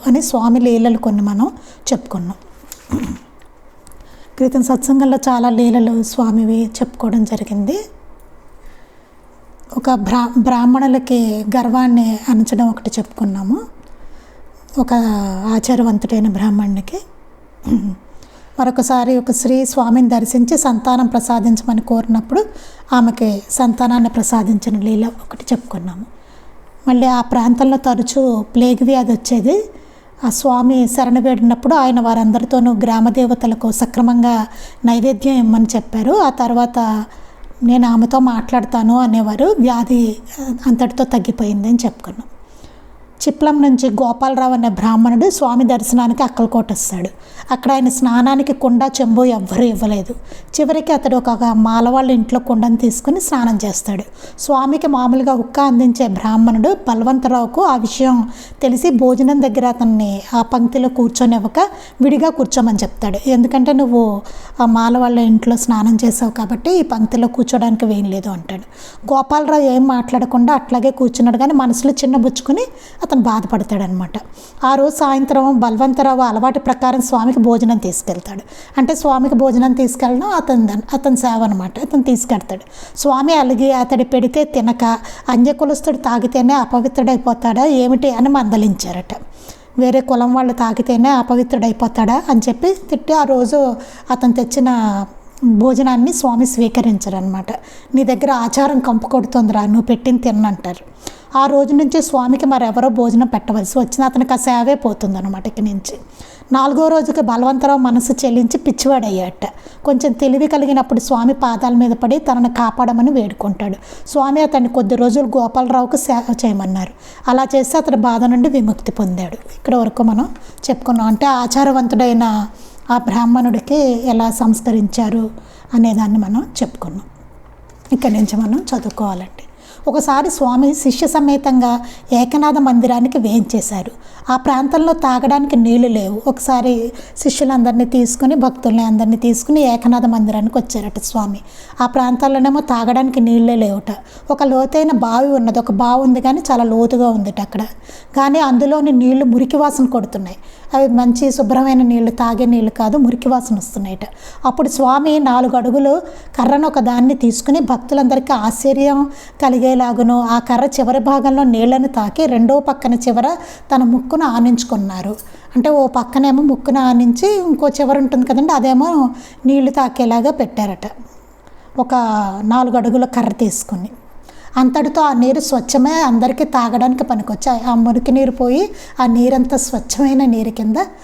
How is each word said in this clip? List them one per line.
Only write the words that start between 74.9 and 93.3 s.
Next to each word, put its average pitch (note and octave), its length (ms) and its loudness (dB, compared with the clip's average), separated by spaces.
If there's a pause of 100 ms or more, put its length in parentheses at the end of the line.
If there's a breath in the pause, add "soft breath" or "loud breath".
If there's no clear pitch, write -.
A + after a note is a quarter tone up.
సాయంత్రం C4+ 640 2
బలవంతరావు C4 600 2
అలవాటు B3 380 0
ప్రకారం B3+ 420 0
స్వామికి B3 400 0
భోజనం A#3 360 4
తీసుకెళ్తాడు. F#3+ 640 -6 (380 loud breath)
అంటే C4+ 160 0
స్వామికి C4+ 400 0
భోజనం B3+ 380 2
తీసుకెళ్ళడం B3+ 560 -2
అతని C#4 380 0
దన్-, G3+ 140 -4 (120)
అతని C#4 240 0
సేవ A#3 280 0
అనమాట. G3 360 -4
అతను C#4+ 220 0
తీసుకెళ్తాడు. A#3+ 600 -2 (360 loud breath)
స్వామి C#4 360 2
అలిగి C4+ 380 2
అతడు B3 320 0
పెడితే B3+ 400 0
తినక A#3+ 540 0 (300 loud breath)
"అన్యకులస్తుడు C#4+ 680 0
తాగితేనే B3 580 0
అపవిత్రుడైపోతాడా B3 1120 0
ఏమిటి?" C4 460 2
అని B3 180 2
మందలించారట. G#3 880 -2 (640 loud breath)
"వేరే B3+ 220 2
కులం B3 340 0
వాళ్ళు B3+ 180 0
తాగితేనే A#3+ 560 0
అపవిత్రుడైపోతాడా?" A#3+ 1200 0
అని A#3+ 200 2
చెప్పి F4 260 0 (160)
తిట్టి D4+ 220 -4
ఆ D#4 100 2
రోజు C4 520 0 (360 loud breath)